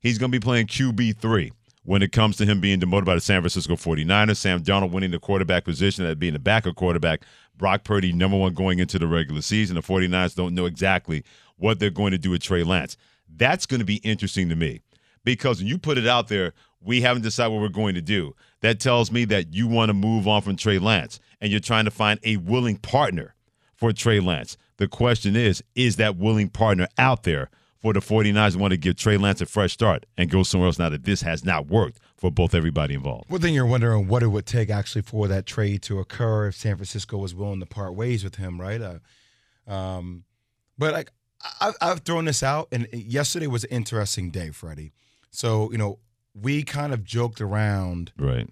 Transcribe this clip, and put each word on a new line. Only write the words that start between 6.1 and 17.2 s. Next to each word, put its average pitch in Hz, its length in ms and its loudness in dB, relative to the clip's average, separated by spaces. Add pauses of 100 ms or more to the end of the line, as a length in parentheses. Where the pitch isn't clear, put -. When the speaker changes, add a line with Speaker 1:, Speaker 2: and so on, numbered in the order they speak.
Speaker 1:
being 82 140 -2
the 73 80 -4
backup 95 340 2
quarterback. 82 480 0 (340)
Brock 98 260 0
Purdy, 95 300 0
number 95 240 2
one 92 180 2
going 92 240 0
into 90 220 -2
the 82 80 0
regular 76 340 -2
season. 104 320 0
The 80 80 -2
forty-niners 92 540 0
don't 90 180 -2
know 90 120 0
exactly 87 580 -2 (320)
what 98 240 0
they're 104 100 2
going 98 220 0
to 95 60 0
do 92 120 -2
with 87 100 0
Trey 87 220 0
Lance. 82 340 0 (320)
That's 120 380 0
gonna 123 180 -2
be 107 120 0
interesting 101 540 -2
to 82 40 0
me 80 260 -2 (440)
because 123 340 2
when 92 80 -4
you 107 100 -2
put 143 220 -2
it 113 80 0
out 120 220 2
there, 95 240 -2 (280)
"We 117 200 0
haven't 123 240 2